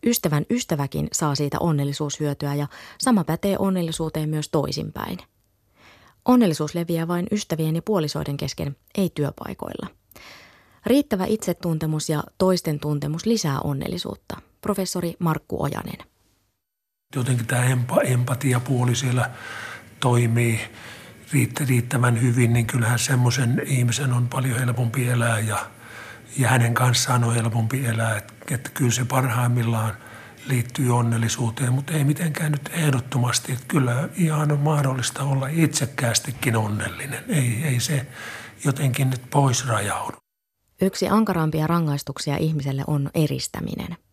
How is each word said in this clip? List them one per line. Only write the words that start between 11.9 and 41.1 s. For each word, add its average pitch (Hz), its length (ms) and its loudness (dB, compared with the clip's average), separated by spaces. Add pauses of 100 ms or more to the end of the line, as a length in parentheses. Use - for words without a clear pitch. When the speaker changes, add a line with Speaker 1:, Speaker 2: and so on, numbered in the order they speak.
Speaker 1:
ja 147 160 0 (140)
toisten 175 420 2
tuntemus 151 460 -2
lisää 214 340 2
onnellisuutta. - 760 -6 (240)
Professori 185 580 -2
Markku 156 440 0
Ojanen. - 360 -4 (1160)
Speaker 2:
Jotenkin 120 300 0
tämä 123 180 0
empa-, 127 400 2
empatiapuoli 123 920 2
siellä 123 360 0 (680)
toimii 120 600 4 (720)
riitt-, 131 360 0
riittävän 120 540 2
hyvin, 120 300 4
niin 120 140 2
kyllähän 120 320 0
semmoisen 123 680 2
ihmisen 123 460 2
on 120 160 2
paljon 127 300 -2
helpompi 120 500 0
elää 117 320 2
ja, 107 300 -4 (680)
ja 123 100 4
hänen 120 260 4
kanssaan 123 500 2
on 117 100 2
helpompi 117 520 0
elää. 113 300 0
Et, - 180 -10 (160)
et 123 240 -6
kyllä 127 160 2
se 123 140 0
parhaimmillaan 120 920 0 (520)
liittyy 123 500 2
onnellisuuteen, 117 760 0
mutta 139 200 -2
ei 151 120 2
mitenkään 151 480 0
nyt - 200 -4
ehdottomasti. 131 800 0
Et 120 160 -6
kyllä 131 480 2
ihan 151 360 2
on 143 80 2
mahdollista 139 600 0
olla 135 260 0
itsekkäästikin 127 1080 0
onnellinen. 104 720 -4
Ei, 131 360 2
ei 127 160 2
se 139 260 -2 (580)
jotenkin 131 460 2
nyt 127 200 -4
pois 135 360 2
rajaudu. 101 500 -2 (680)
Speaker 1:
Yksi 190 260 0
ankarampia 165 580 2